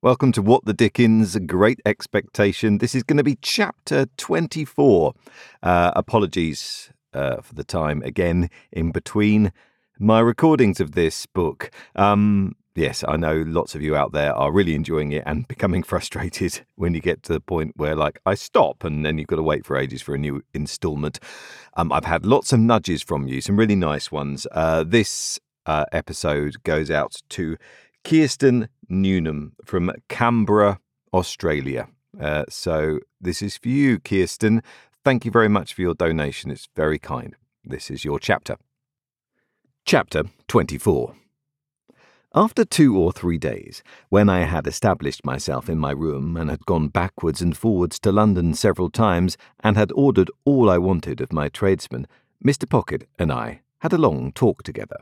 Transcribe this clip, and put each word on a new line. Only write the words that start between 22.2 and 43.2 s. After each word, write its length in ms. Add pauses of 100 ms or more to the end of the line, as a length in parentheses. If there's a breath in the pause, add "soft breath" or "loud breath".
lots 300
of 60
nudges 420
from 260
you, 140
some 160
really 180
nice 340
ones. 400
Uh, 320
this, 560 (280)
uh, 260
episode 720
goes 280
out 380
to 300 (440 soft breath)
Kirsten 680 (180)
Newnham 640 (100)
from 300 (160)
Canberra, 720 (320)
Australia. 720 (320)
Uh, 300
so 500 (220)
this 220
is 160
for 100
you, 320
Kirsten. 600 (420 soft breath)
Thank 220
you 40
very 200
much 240
for 80
your 120
donation. 560
It's 240
very 240
kind. 380 (260)
This 280
is 120
your 160
chapter. 380 (1300)
Chapter 400 (240)
twenty-four. 680 (1200 soft breath)
After 300
two 340
or 140
three 260